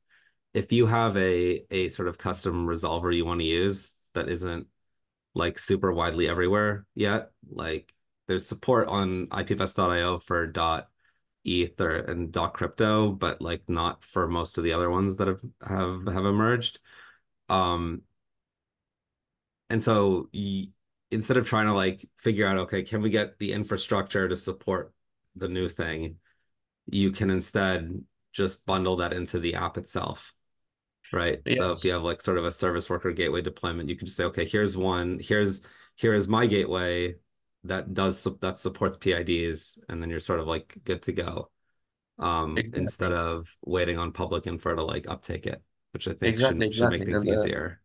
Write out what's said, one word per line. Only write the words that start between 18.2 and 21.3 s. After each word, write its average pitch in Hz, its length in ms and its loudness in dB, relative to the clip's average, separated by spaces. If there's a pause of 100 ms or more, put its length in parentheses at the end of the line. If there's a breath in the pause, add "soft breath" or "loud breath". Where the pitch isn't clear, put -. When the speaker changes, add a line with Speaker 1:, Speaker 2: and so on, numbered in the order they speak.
Speaker 1:
and 113 120 2
so 101 520 4
y-, 98 360 -4 (420)
instead 113 240 2